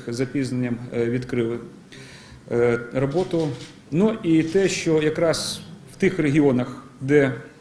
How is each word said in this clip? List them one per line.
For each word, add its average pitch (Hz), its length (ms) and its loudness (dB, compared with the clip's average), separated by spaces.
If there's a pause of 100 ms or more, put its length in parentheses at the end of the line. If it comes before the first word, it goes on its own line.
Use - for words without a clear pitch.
з 120 80 -6
запізненням, 127 600 -2 (160)
е, 120 120 0
відкрили, 120 540 -2 (920)
е, 120 280 2 (140)
роботу, 156 560 0 (420)
ну 214 320 2
і 160 200 4
те, 190 260 2
що 160 320 0
якраз 156 580 0 (340)
в - 20 -20
тих - 240 2
регіонах, 143 640 2 (180)
де 135 320 4 (280)